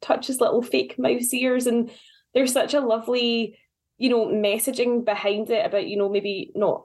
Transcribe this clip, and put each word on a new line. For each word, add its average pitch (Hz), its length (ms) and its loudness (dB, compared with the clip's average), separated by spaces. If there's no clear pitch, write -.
touch - 260 0
his 254 140 -6
little 233 220 4
fake - 360 -2
mouse 247 340 0
ears. 254 340 0
And 233 240 0
there's 254 180 4
such 262 220 0
a 294 60 4
lovely, 233 760 0
you 254 120 0
know, 240 160 2
messaging 240 800 0
behind 208 420 -2
it 226 160 0
about, 196 240 -2
you 202 80 -6
know, 202 140 0
maybe 202 440 -4
not 196 300 0